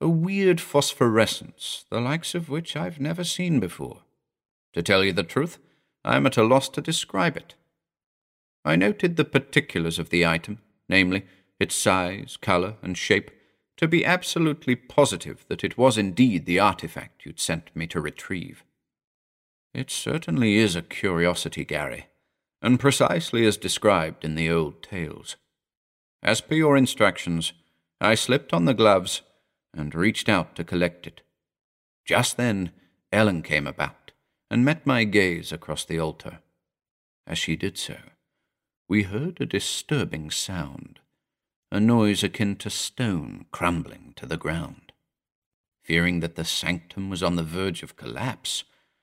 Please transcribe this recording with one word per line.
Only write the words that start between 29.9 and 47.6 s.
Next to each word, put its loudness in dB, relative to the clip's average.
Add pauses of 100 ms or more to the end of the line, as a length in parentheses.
reached 0
out 0
to -6
collect -2
it. -18 (840)
Just 0
then, 0 (400)
Ellen 2
came -2
about -8 (380)
and 4
met 0
my 2
gaze 2
across -8
the -4
altar. -6 (840)
As -6
she -2
did -6
so, -10 (920)
we 2
heard -6
a -4
disturbing -4
sound, -8 (720)
a -2
noise 4
akin -2
to -10
stone -6
crumbling -4
to -14
the -6
ground. -8 (920)
Fearing 2
that -6
the -6
sanctum -6
was -6
on 0
the 0
verge -6